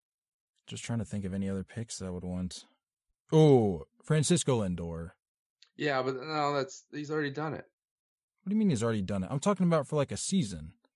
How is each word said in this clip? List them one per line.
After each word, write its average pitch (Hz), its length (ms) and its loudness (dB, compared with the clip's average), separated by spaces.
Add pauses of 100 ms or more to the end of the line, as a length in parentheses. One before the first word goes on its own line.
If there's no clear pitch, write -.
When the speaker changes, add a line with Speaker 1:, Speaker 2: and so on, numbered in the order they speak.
(680)
Speaker 1:
just 113 160 -14
trying 117 160 -4
to 104 60 -4
think 101 200 -6
of 92 80 -6
any 98 160 -2
other 98 140 -4
picks - 360 -10
that 92 60 -8
I 92 60 -6
would 90 120 -8
want. 90 420 -6 (680)
Oh, 127 540 8 (180)
Francisco 151 580 2
Lindor. 85 500 -6 (640)
Speaker 2:
Yeah, 139 280 0
but 135 120 -2
no, 147 400 -2
that's, 135 380 -4
he's 147 180 -8
already 151 200 -2
done 147 240 -4
it. - 100 -10 (760)
Speaker 1:
What 190 80 -8
do 208 40 0
you 220 40 2
mean 208 100 4
he's 113 140 0
already 113 180 0
done 95 220 -2
it? - 80 -6
I'm 139 80 -2
talking 190 260 0
about 165 220 2
for, - 80 -4
like, 143 160 0
a 101 60 -8
season. 95 560 -4 (220)